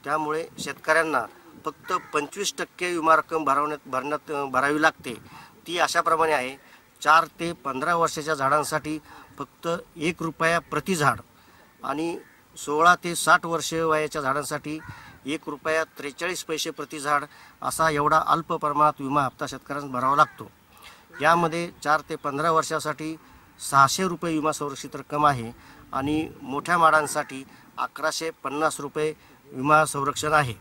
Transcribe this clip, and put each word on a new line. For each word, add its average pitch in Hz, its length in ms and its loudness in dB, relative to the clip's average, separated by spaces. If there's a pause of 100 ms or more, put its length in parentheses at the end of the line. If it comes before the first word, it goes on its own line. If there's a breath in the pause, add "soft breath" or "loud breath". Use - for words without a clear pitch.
त्यामुळे 156 440 -2 (120)
शेतकऱ्यांना 156 640 2 (400)
फक्त - 280 -6 (200)
पंचवीस 156 440 -4
टक्के 180 340 -6
विमा 160 240 4
रक्कम 156 280 0
भरवण्यात, 143 420 0
भरण्यात, 139 460 -6
अ, 143 140 -4
भरावी 139 360 2
लागते. 156 320 0 (540 loud breath)
ती 170 100 -6
अशाप्रमाणे 165 540 2
आहे, 135 260 -2 (440 loud breath)
चार 160 240 6 (140)
ते 170 140 -4
पंधरा 143 420 -2
वर्षाच्या 160 380 0
झाडांसाठी 151 680 0 (380 loud breath)
फक्त - 300 -10 (280)
एक 156 280 -4
रुपया 165 360 0
प्रति 151 360 -4
झाड 135 260 2 (600 soft breath)
आणि 156 360 -4 (380)
सोळा 160 460 6
ते 175 120 -4
साठ 175 300 4
वर्ष 165 280 -4
वयाच्या 156 480 -2
झाडांसाठी 147 580 -4 (460 loud breath)
एक 151 220 -6
रुपया 156 360 -2
त्रेचाळीस 156 600 -8
पैसे 160 260 -6
प्रति 151 300 -12
झाड 147 260 0 (360 loud breath)
असा 160 280 0
एवढा 147 380 4
अल्प 160 260 2
प्रमाणात 151 460 2
विमा 139 240 0
हप्ता 131 240 -4
शेतकऱ्यांना 143 440 -10
भरावा 131 240 2
लागतो. - 360 2 (680 loud breath)
यामध्ये 170 500 2 (120)
चार 147 260 2
ते 160 60 -6
पंधरा 147 360 -2
वर्षासाठी 156 640 -2 (440 loud breath)
सहाशे 139 480 4
रुपये 170 260 -2
विमा 151 180 0
संरक्षित 143 440 -8
रक्कम 147 300 -2
आहे 120 260 2 (420 loud breath)
आणि 147 380 -2 (100)
मोठ्या 139 360 -2
माडांसाठी 151 680 2 (340 loud breath)
अकराशे 156 520 -4
पन्नास 147 500 -4
रुपये 151 340 -4 (380 soft breath)
विमा 151 340 4
संरक्षण 147 480 -2
आहे. 135 280 2